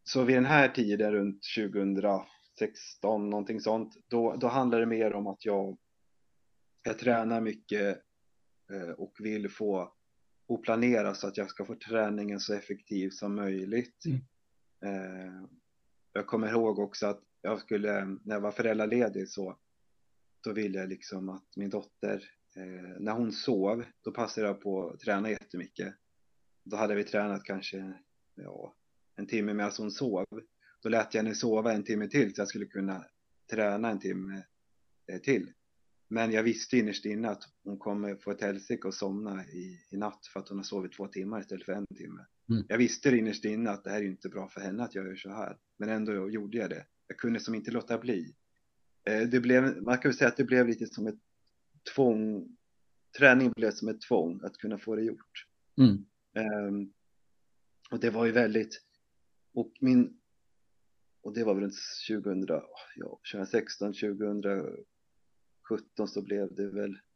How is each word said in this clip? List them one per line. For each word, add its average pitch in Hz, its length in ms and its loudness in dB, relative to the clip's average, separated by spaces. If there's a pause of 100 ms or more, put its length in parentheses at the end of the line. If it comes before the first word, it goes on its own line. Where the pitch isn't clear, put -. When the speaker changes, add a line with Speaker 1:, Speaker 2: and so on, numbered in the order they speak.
Speaker 1:
så 131 200 2
vid 127 140 6
den 127 80 6
här 139 240 8
tiden, 104 420 2
runt 101 320 0
tjugohundrasexton, 101 1900 -2
någonting 104 300 -4
sånt, 110 340 -2 (140)
då, 117 280 2
då 127 120 0
handlar 120 320 4
det 117 60 4
mer 110 280 2
om 101 140 -4
att 95 180 -8
jag, 98 320 0 (1080)
jag 113 160 -4
tränar 117 420 2
mycket, 101 600 -2 (720)
eh, 92 260 -8
och 95 220 -12
vill 107 300 -4
få 98 440 -2 (540)
och 113 160 -2
planera 113 500 4
så 98 140 -6
att 98 100 -6
jag 98 120 -4
ska - 160 -8
få 110 100 -10
träningen 104 640 0
så 104 140 -4
effektiv 98 560 -4
som 101 260 -6
möjligt. 101 720 -4
Speaker 2:
Mm. 135 140 0 (640)
Speaker 1:
Eh, 92 580 -8 (720)
jag 104 140 -2
kommer 110 240 0
ihåg 113 280 4
också 101 280 -2
att 101 140 -2 (200)
jag 101 180 -2
skulle, 101 460 -2
när 98 300 -6
jag 101 60 -2
var 104 100 -2
föräldraledig, 110 800 0
så 92 280 -8 (840)
då 110 100 -4
ville 101 260 -2
jag 95 100 -6
liksom 95 400 -8
att 95 260 -14
min 98 140 -4
dotter, 101 540 -4 (320)
eh, 92 440 -14
när 104 120 -2
hon 113 200 0
sov, 110 520 2 (180)
då 107 100 -6
passade 107 360 -2
jag 101 140 -2
på 95 280 -2
att - 100 -14
träna 104 300 0
jättemycket. 95 640 -8 (680)
Då 104 140 -6
hade 107 180 2
vi 101 80 0
tränat 101 400 -2
kanske, 95 500 -8 (420)
ja, - 400 -14 (400)
en 101 120 -10
timme 104 260 0
medan 101 240 -2
hon 107 140 -6
sov. 101 340 -2 (580)
Då 113 60 -2
lät 110 240 2
jag 110 100 2
henne 110 120 -2
sova 110 380 2
en 104 100 0
timme 107 240 -2
till 113 280 0
så 107 60 -4
jag 101 60 -2
skulle 101 180 -8
kunna 95 400 -6 (460)
träna 107 380 0
en 101 100 -4
timme, 95 440 -6 (680)
eh, 92 100 -8
till. 120 300 0 (560)
Men 113 240 0
jag 110 120 4
visste 113 340 2
innerst 104 280 2
inne 107 240 -2
att 101 140 -6 (200)
hon 98 160 -8
kommer 104 360 -4
få 101 160 -8
ett - 100 -6
helsike 101 460 -4
och 95 60 -4
somna 98 520 -6
i, 90 340 -14 (120)
i 98 60 -8
natt 104 360 -6
för 98 60 -6
att 98 100 -14
hon 101 80 -8
har 98 60 -8
sovit 92 340 -6
två 98 100 -8
timmar 101 340 -8
istället 95 240 -10
för 98 80 -6
en 101 140 -6
timme. - 380 -16 (240)
Speaker 2:
Mm. 110 180 0
Speaker 1:
Jag 110 100 0
visste 123 400 6
innerst 110 280 0
inne 110 240 0
att 101 140 -4
det 95 60 -8
här 104 120 -2
är 104 40 -2
inte 95 240 -6
bra 98 200 -10
för 98 120 -12
henne 98 220 -6
att 113 120 -8
jag 95 120 -6
gör 95 80 -10
så 98 140 -14
här. 101 280 -8 (200)
Men 104 120 -4
ändå 107 400 -2
gjorde 107 280 -6
jag 98 120 -2
det. 82 160 -10 (220)
Jag - 100 -12
kunde 117 220 0
som 113 160 -4
inte 107 160 -6
låta 117 260 -2
bli. 104 380 -2 (680)
Eh, 107 180 2
det 120 180 4
blev, 127 440 4
man 123 140 2
kan 139 120 2
väl 123 80 0
säga 131 100 6
att 117 100 4
det 139 60 4
blev 127 240 6
lite 113 180 0
som 107 220 -6
ett 107 120 -6 (760)
tvång. 110 520 4 (680)
Träning 131 340 10
blev 110 200 2
som 107 160 -4
ett 110 140 -4
tvång 90 420 2
att 92 140 -10
kunna 107 200 -4
få 110 180 -4
det 107 80 0
gjort. - 420 -6 (320)
Speaker 2:
Mm. 104 280 8 (300)
Speaker 1:
Ehm, 104 580 -2 (960)
och - 80 -6
det 120 100 2
var 113 160 2
ju 113 60 4
väldigt, 110 500 4 (720)
och 120 180 -4 (100)
min, 127 380 6 (1040)
och 107 120 -10
det 117 100 0
var 107 100 4
väl 98 100 2
runt 98 120 -4 (320)
tjugohundra, 95 560 0 (320)
ja, - 280 -12
tjugohundrasexton, 104 720 -2
tjugohundrasjutton - 2250 -6
så 101 140 -6
blev 98 340 -2
det 98 140 -4
väl, 101 300 -6 (160)